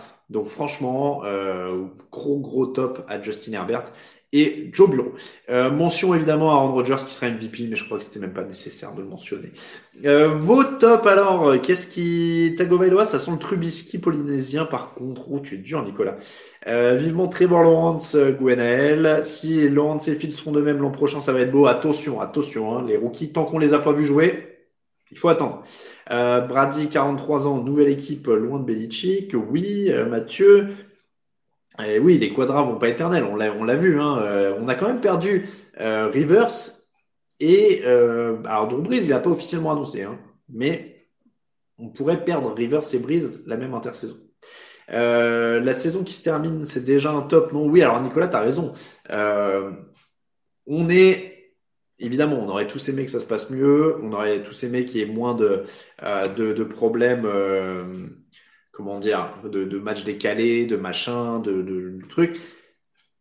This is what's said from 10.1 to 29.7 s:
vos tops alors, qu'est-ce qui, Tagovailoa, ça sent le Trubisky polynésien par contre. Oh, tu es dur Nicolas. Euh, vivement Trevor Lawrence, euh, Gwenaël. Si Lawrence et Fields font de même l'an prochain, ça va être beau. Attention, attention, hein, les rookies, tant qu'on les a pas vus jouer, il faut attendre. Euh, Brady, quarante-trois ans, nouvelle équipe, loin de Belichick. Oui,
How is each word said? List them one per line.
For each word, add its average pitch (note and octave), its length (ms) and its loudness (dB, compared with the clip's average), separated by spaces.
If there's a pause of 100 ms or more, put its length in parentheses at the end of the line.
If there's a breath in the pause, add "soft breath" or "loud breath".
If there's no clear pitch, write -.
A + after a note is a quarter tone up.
vos E3 380 4
tops A3+ 420 6
alors, F#3 540 4
qu'est-ce F3+ 260 -2
qui, E3+ 720 0
Tagovailoa, F3+ 460 4
ça F3+ 160 0
sent F3 100 -6
le D#3+ 80 -2
Trubisky E3+ 600 -6
polynésien C#3+ 640 -2
par C#3 300 -8
contre. B2+ 360 -12
Oh, C#3+ 80 -4
tu C#3 160 -10
es G2 40 -10
dur D3 260 -8
Nicolas. G2 320 -6 (500 loud breath)
Euh, A#2+ 300 4
vivement E3 320 0
Trevor F3 340 4
Lawrence, E3 540 4
euh, C#3 160 6
Gwenaël. C3 880 2
Si D#3 460 0
Lawrence D3 400 0
et D3 80 0
Fields D3+ 160 -6
font - 180 -10
de D3 120 2
même D3 160 0
l'an C#3 120 -2
prochain, C#3+ 300 -2
ça C#3 120 -2
va B2+ 80 2
être B2+ 120 0
beau. C#3+ 140 6
Attention, C#3+ 540 0
attention, A2+ 560 -4
hein, B2+ 80 -6
les A2 120 0
rookies, A#2+ 340 -6
tant D#3+ 140 -2
qu'on D#3+ 140 -4
les D3 140 4
a D3 60 4
pas D3+ 140 2
vus D3 140 2
jouer, D#3 600 0 (460)
il - 60 -20
faut E3+ 100 0
attendre. C#3+ 340 0 (480 loud breath)
Euh, B2 300 2
Brady, C#3+ 480 0
quarante-trois C#3+ 580 -2
ans, C3+ 160 -2
nouvelle C#3+ 260 4
équipe, C#3 380 -4
loin A#2+ 320 0
de C3 60 -6
Belichick. A#2 720 -4
Oui, F3 560 -2